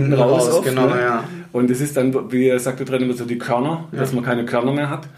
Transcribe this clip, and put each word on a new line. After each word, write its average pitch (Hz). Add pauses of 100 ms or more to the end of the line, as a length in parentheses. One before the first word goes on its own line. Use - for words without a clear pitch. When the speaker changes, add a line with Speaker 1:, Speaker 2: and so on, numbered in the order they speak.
Speaker 1:
hinten 139
Speaker 2:
raus 123
Speaker 1:
raus, 120
Speaker 2:
oft, 135
Speaker 1:
genau, 131
Speaker 2:
ne? 120
Speaker 1:
ja. 120 (280)
Speaker 2:
Und 123
es 123
ist 143
dann, 131 (160)
wie 127
sagt 127
der 135
Trainer 127
immer 123
so, 117
die 120
Körner, 143
Speaker 1:
Ja. -
Speaker 2:
dass 135
man 120
keine 120
Körner 123
mehr 143
hat. 135